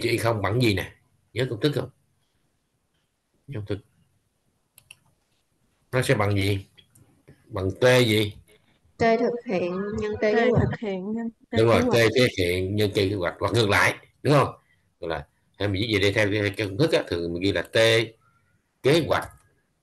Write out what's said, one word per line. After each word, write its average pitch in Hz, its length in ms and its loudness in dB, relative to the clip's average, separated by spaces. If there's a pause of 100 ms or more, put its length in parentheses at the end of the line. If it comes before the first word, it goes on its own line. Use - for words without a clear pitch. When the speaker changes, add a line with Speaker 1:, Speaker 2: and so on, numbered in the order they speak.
Speaker 1:
cho 117 80 0
y 117 80 0
không 110 240 0
bằng 101 180 0
gì 110 140 2
nè? 85 200 -6 (380)
Nhớ 127 180 -4
công 110 100 -10
thức 147 140 0
không? 123 160 -6 (1600)
Nhớ 123 120 -10
công 101 80 -10
thức. 101 120 -6 (2250)
Nó 127 100 0
sẽ 135 120 2
bằng 101 220 0
gì? 98 300 -2 (800)
Bằng 95 240 -4 (100)
T 127 40 2 (220)
gì? 107 300 0 (600)
Speaker 2:
T - 20 -2
thực 233 340 2 (120)
hiện 180 360 -4 (160)
nhân 214 180 -6
T - 40 -8
kế 214 120 0
Speaker 3:
T 240 180 2
Speaker 2:
hoạch. - 200 2
Speaker 3:
thực - 100 -8
hiện 196 320 -6
nhân 226 180 -6
T - 280 -16
Speaker 1:
Đúng 113 100 4
rồi, 110 120 4
Speaker 3:
kế 123 60 0
hoạch. 117 240 4
Speaker 1:
T 110 80 -4
thực 123 100 4 (100)
hiện 92 380 -2
nhân 104 140 0
T 101 40 -6
kế 98 200 0
hoạch, 85 260 -4
hoặc 101 120 -2
ngược 110 160 2
lại, 98 260 2 (280)
đúng 139 120 2
không? 131 200 2 (460)
Ngược 85 80 -8
lại. 78 140 -6 (360)
Hay 101 100 -2
mình 98 140 -2
viết 120 100 -4
gì 101 80 2
đây 98 120 2
theo 107 200 0
cái, 104 240 -2
cái 110 100 -4
công 95 120 -10
thức 165 140 0
á, 170 160 2
thường 85 240 -4
mình 87 100 -6
ghi 98 100 0
là 87 100 -2
T - 140 -4 (1080)
kế 147 240 4
hoạch, 90 220 -2 (540)